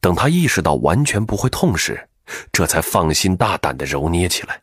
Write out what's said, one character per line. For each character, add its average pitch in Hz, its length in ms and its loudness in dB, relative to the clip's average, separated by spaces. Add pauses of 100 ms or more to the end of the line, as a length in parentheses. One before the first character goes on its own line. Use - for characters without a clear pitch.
等 90 140 2
他 123 140 0
意 170 180 2
识 - 160 0
到 78 120 2
完 78 300 2
全 107 200 -2
不 107 120 -4
会 127 140 0
痛 131 260 0
时， - 320 -6 (440)
这 82 140 2
才 80 140 0
放 80 320 2
心 92 240 2
大 95 220 0
胆 67 180 -4
地 67 80 -8
揉 71 240 -2
捏 85 200 0
起 - 160 -4
来。 - 180 -12